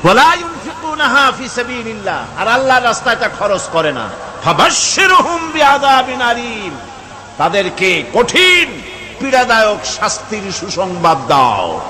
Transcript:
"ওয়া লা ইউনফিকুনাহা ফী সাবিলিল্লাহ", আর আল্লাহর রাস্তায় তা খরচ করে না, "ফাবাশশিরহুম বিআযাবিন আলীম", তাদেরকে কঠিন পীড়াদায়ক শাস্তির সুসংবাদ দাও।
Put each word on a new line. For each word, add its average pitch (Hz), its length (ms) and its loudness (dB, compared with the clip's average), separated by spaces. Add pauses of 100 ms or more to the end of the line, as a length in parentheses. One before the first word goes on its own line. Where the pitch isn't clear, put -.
"ওয়া 185 100 6
লা 311 200 6
ইউনফিকুনাহা 302 1040 -2
ফী 262 100 -10
সাবিলিল্লাহ", 220 920 -6
আর 202 80 0
আল্লাহর 254 360 2
রাস্তায় 226 320 0
তা 220 120 -2
খরচ 196 340 -2 (100)
করে 156 200 0
না, 113 160 -6 (360)
"ফাবাশশিরহুম 330 1080 2
বিআযাবিন 269 720 4
আলীম", 233 540 -4 (640)
তাদেরকে 175 680 0 (100)
কঠিন 330 680 2 (380)
পীড়াদায়ক 233 680 2
শাস্তির 208 680 -6
সুসংবাদ 175 760 -2
দাও। 110 600 2